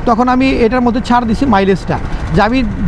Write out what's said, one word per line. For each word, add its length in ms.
তখন 240
আমি 200
এটার 320
মধ্যে 200
ছাড় 240
দিছি 200
মাইলেজটা, 520
যে 60
আমি 220